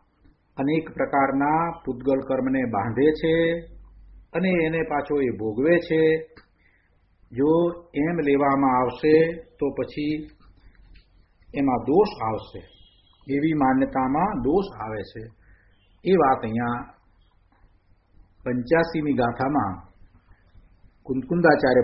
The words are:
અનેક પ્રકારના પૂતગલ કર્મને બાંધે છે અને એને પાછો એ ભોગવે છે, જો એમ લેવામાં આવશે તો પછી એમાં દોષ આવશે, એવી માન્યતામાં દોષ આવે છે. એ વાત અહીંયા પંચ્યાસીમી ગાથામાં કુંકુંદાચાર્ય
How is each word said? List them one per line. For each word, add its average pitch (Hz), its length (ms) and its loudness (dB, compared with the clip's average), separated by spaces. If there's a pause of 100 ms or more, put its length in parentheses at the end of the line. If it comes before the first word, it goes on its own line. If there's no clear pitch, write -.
(560)
અનેક 156 380 -2
પ્રકારના 143 920 -2
પૂતગલ 131 340 -2
કર્મને 131 440 -2
બાંધે 117 480 0
છે 165 480 0 (720)
અને 175 340 0
એને 160 120 -2
પાછો 147 420 -2
એ 131 80 0
ભોગવે 110 500 0
છે, 160 500 2 (1040)
જો 160 520 0 (100)
એમ 165 240 -2
લેવામાં 139 640 2
આવશે 156 520 2
તો - 380 -6
પછી 151 600 -6 (1200)
એમાં 139 220 0
દોષ 135 460 0
આવશે, 107 460 -8 (680)
એવી 151 180 0
માન્યતામાં 135 920 0
દોષ 160 380 -2
આવે 107 220 -8
છે. - 360 -18 (640)
એ 175 80 2
વાત 143 320 4
અહીંયા 120 500 -4 (1500)
પંચ્યાસીમી 151 680 0
ગાથામાં 123 800 -2 (1080)
કુંકુંદાચાર્ય 139 800 2